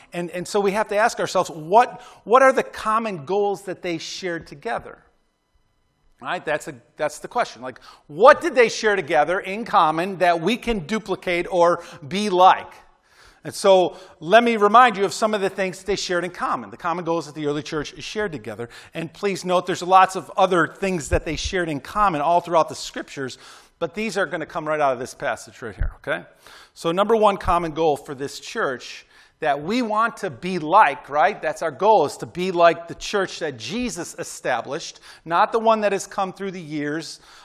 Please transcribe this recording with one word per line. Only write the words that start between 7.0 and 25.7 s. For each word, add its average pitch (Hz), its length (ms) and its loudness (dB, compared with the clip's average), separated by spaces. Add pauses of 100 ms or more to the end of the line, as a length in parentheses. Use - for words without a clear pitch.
the - 80 -12
question. 214 340 -4
Like, 127 200 -14 (260)
what 208 320 6
did 302 160 -4
they 233 140 6
share 214 260 0
together 160 460 0
in 202 240 -8
common 170 540 2
that 175 200 4
we 190 160 0
can 226 300 -4
duplicate 180 640 -4
or 170 320 4 (240)
be 202 220 -2
like? 180 420 4 (760)
And 147 80 -10
so 185 440 4 (240)
let 196 200 6
me 233 140 2
remind 214 400 6
you 196 80 -2
of 185 80 0
some 220 220 -2
of 202 80 -2
the 190 80 0
things 190 340 -6
they 196 140 -2
shared 175 260 -2
in 180 80 -6
common, 160 380 -6
the 226 80 -16
common 175 260 -4
goals 165 220 -2
that 147 100 -18
the 156 120 -6
early 147 140 -2
church 147 400 -8
shared 208 300 -6
together. 117 380 -10 (240)
And 165 180 -8
please 196 320 -4
note, 180 220 0
there's 185 180 -4
lots 185 320 6
of 165 220 -8
other 180 300 4
things 185 420 -6
that 175 160 0
they 156 100 -6
shared 175 320 -4
in 143 140 -4
common 190 400 0
all 170 180 2
throughout 165 300 2
the 123 60 -10
scriptures, - 640 -10 (420)
but 170 140 -6
these 214 240 -4
are 190 80 0
gonna 156 200 -6
come 160 200 -8
right 151 140 -2
out 135 140 2
of 120 60 -4
this 123 140 -10
passage 117 480 -8
right 110 140 -12